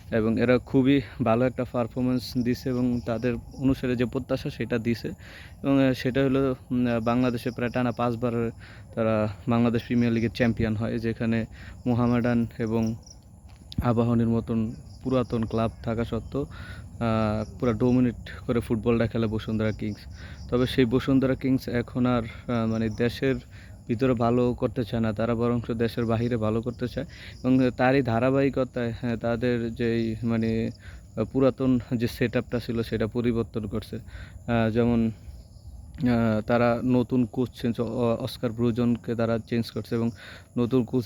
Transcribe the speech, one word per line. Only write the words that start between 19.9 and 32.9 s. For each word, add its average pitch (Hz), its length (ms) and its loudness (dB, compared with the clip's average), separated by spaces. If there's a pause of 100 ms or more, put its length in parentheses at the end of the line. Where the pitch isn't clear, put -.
তবে 123 160 2
সেই 131 180 4
বসুন্ধরা 131 500 2
কিংস 131 340 -2
এখন 123 380 0
আর, 123 160 2
আহ, 117 440 -2
মানে 113 220 0
দেশের 120 460 0 (540)
ভিতরে 127 260 2
ভালো 120 400 4
করতে 120 300 -2
চায় 113 180 -2
না, 110 100 0
তারা 113 220 0
বরঞ্চ 120 360 0
দেশের 117 340 0
বাহিরে 117 320 0
ভালো 107 260 0
করতে 120 260 -4
চায় 131 180 -6 (380)
এবং 127 320 4
তারই 131 260 4
ধারাবাহিকতায়, 127 960 0
হ্যাঁ, 117 160 -2
তাদের 117 580 0
যেই 117 480 0
মানে, 113 480 0
আহ, - 540 -8
পুরাতন 131 560 2 (140)
যে 117 140 0
সেটআপটা 120 520 -2
ছিল 113 220 -2
সেটা 110 240 -2